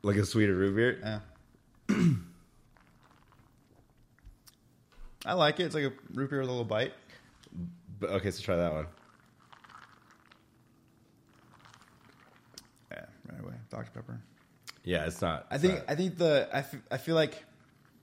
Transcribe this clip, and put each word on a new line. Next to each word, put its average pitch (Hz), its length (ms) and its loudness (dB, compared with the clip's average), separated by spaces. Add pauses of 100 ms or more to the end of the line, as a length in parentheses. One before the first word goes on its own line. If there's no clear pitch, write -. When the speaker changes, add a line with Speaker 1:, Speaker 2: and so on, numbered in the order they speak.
Speaker 1:
Like 101 140 6
a 101 80 4
sweeter 107 280 4
root 98 220 4
beer? 117 260 2
Speaker 2:
Yeah. 107 180 -6 (760)
<clears throat> 175 180 4 (3000)
I - 80 -2
like 156 260 4
it. 185 40 2
It's 156 120 -2
like 147 100 0
a 135 80 -2 (200)
root 135 160 -2
beer 139 120 -2
with 131 80 -2
a - 20 -2
little 120 140 -2
bite. 107 280 0 (1040)
Speaker 1:
But, 95 120 -2
okay, 98 200 0
so - 120 -8
try 90 140 0
that 85 160 2
one. 78 140 -4 (4000)
Speaker 2:
Yeah, 50 140 -12 (260)
right - 100 -12
away. - 120 -12 (160)
Doctor 110 240 -10
Pepper. 117 260 -12 (640)
Speaker 1:
Yeah, 85 220 0
it's 82 160 -4
not, 80 280 -2
Speaker 2:
I - 60 -6
Speaker 1:
it's 139 80 0
Speaker 2:
think, 185 120 4
Speaker 1:
not. 147 140 -8
Speaker 2:
I 143 60 0
think 175 220 -2
the, 156 360 4
I - 60 0
f-, 139 160 -10 (160)
I 131 60 -2
feel 165 180 0
like 156 260 2 (600)